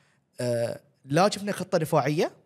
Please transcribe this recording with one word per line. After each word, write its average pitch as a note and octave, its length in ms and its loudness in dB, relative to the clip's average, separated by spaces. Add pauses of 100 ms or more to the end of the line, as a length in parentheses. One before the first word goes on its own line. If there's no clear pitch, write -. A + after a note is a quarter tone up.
(400)
آه، A#2+ 400 -2 (240)
لا E3 260 4
شفنا G3+ 220 -4
خطه F3+ 260 -2
دفاعيه D#3 680 0